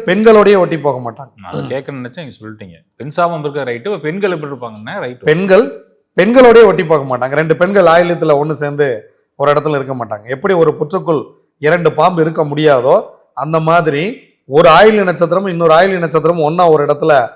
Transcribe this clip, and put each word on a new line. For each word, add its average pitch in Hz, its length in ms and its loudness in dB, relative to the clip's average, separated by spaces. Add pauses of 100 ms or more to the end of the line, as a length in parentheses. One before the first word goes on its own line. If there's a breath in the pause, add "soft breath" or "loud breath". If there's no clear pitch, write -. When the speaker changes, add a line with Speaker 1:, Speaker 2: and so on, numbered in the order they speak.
Speaker 1:
பெண்களோடயே 208 540 4
ஒட்டி 165 220 0
போக 139 180 -4
மாட்டாங்க. 123 380 -14
Speaker 2:
நான் 95 160 -18
அதை 147 140 -10
கேட்க 131 260 -10
நினைச்சேன், 127 320 -16
நீங்க 120 160 -18
சொல்லிட்டீங்க. 107 360 -20 (200)
பெண் 131 140 -14
சாபம் 170 340 -4
இருக்க 143 200 -6
ரைட்டு, 123 360 -8
பெண்கள் 185 320 -4
எப்படி 151 200 -8
இருப்பாங்கன்னா 120 440 -14
ரைட்டு. 123 280 -12
Speaker 1:
பெண்கள் 190 420 2 (520)
பெண்களோடயே 233 480 6
ஒட்டி 185 200 2
போக 151 180 0
மாட்டாங்க. 131 280 -4
ரெண்டு 156 240 -2
பெண்கள் 185 300 0
ஆயில்யத்துல 165 560 2
ஒண்ணு 156 100 -4
சேர்ந்து 143 360 -4 (520)
ஒரு 139 120 0
இடத்துல 147 240 -2
இருக்க 135 200 -6
மாட்டாங்க. 107 300 -10
எப்படி 135 280 -4
ஒரு 160 200 2
புற்றுக்குள் 160 480 -4 (360)
இரண்டு 160 360 0
பாம்பு 170 280 0
இருக்க 160 220 -2
முடியாதோ 147 520 2 (380)
அந்த 156 260 -4
மாதிரி 160 440 0 (440)
ஒரு 160 220 4
ஆயில்ய 208 340 6
நட்சத்திரமும் 175 500 -2
இன்னொரு 165 200 2
ஆயில்ய 185 260 2
நட்சத்திரமும் 160 440 -2
ஒண்ணா 170 260 2
ஒரு 147 160 2
இடத்துல 151 280 0 (220)